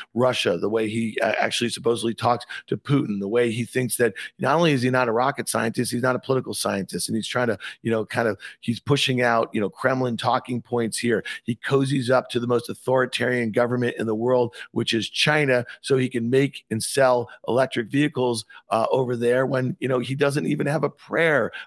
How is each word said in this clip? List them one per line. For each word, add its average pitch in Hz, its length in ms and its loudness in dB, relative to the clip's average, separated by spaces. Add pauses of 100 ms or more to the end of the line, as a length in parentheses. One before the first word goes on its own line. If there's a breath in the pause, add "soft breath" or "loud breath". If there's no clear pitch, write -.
(140 loud breath)
Russia, 117 440 0
the 101 120 -2
way 110 180 0
he, 110 340 -2
uh, 107 160 2
actually 110 340 0
supposedly 113 420 -2
talks 117 320 0 (220 loud breath)
to - 100 -2
Putin, 117 420 -2
the 98 80 -4
way 120 240 2
he 117 140 -4
thinks 127 320 -2
that 117 160 2 (260 loud breath)
not 127 160 2
only 165 160 4
is 131 100 2
he 127 80 2
not 127 200 2
a - 20 0
rocket 123 380 0
scientist, 113 420 0
he's 120 100 -2
not 127 140 2
a 120 60 -4
political 127 320 -2
scientist, - 560 -4
and 110 60 -2
he's 107 120 -4
trying 123 200 -2
to, 107 100 -2 (240 loud breath)
you 117 80 -4
know, 110 160 0
kind 117 220 0
of, 104 100 0 (220 loud breath)
he's 117 200 -4
pushing 135 440 2
out, 117 300 4
you 110 60 0
know, 95 120 0
Kremlin 127 460 0
talking 123 440 0
points 117 380 -2
here. 113 240 0 (220 loud breath)
He 117 100 -2
cozies 135 560 0
up 123 180 2
to 123 100 -2
the 120 60 -2
most 120 240 0
authoritarian 123 840 0
government 123 460 0
in 113 80 -2
the 113 80 0
world, 120 400 2 (180 loud breath)
which - 220 -2
is 110 160 -2
China, 139 560 2 (160 loud breath)
so 135 160 2
he 131 120 2
can 117 200 -2
make 139 400 2
and 110 140 -2
sell 127 440 2 (200 loud breath)
electric 117 420 0
vehicles, 127 560 0 (240 loud breath)
uh, 113 220 2
over 123 240 0
there 123 320 2
when, 127 320 -2
you 127 80 -4
know, 131 100 0
he 120 160 -4
doesn't 139 320 0
even 147 220 -2
have 143 160 -2
a 143 80 -2
prayer 143 600 0 (160 loud breath)